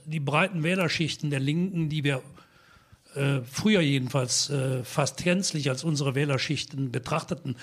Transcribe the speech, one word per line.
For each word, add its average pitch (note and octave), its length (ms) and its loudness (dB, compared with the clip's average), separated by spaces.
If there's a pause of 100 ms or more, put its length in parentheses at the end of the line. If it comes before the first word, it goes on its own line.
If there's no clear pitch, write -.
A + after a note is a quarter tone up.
die D#3 140 -4
breiten D#3 440 2
Wählerschichten E3 640 0
der C#3+ 100 0
Linken, E3 500 0
die D3+ 140 -2
wir, C#3 200 0 (920)
äh, C#3 280 0
früher G3+ 400 2
jedenfalls, C3+ 680 2
äh, C3 340 -2
fast - 400 -2
gänzlich F3 460 2
als C3 140 -2
unsere C#3+ 320 0
Wählerschichten C#3 760 -2
betrachteten, C3+ 720 -4